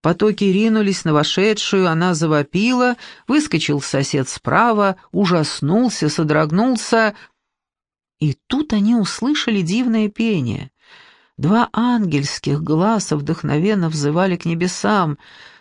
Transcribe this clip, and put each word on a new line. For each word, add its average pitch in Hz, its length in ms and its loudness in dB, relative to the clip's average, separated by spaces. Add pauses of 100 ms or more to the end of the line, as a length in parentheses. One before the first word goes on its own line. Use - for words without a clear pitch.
потоки 208 440 2
ринулись 202 600 2
на 160 80 2
вошедшую, 190 760 2
она 170 260 0
завопила, 190 840 0 (300)
выскочил 170 540 0
сосед 135 480 -2
справа, 202 680 0 (160)
ужаснулся, 175 960 0
содрогнулся. 185 1080 0 (1080)
И 151 160 0 (100)
тут 294 280 -2
они 208 200 2
услышали 226 680 0
дивное 220 460 0
пение. 175 640 -4 (640)
Два 214 360 2
ангельских 160 920 -2
гласа 165 540 0
вдохновенно 160 720 -2
взывали 160 480 0
к - 80 -12
небесам. 175 760 -2 (420)